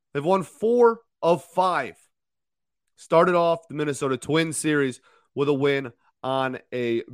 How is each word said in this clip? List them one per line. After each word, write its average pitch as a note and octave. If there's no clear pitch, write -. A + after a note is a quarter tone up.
They've C#3+
won F#3+
four A#3
of E3+
five. D#3+
Started F3
off E3+
the -
Minnesota C#3+
Twins D#3
series C#3+
with C#3+
a D3
win C#3
on C3
a A#2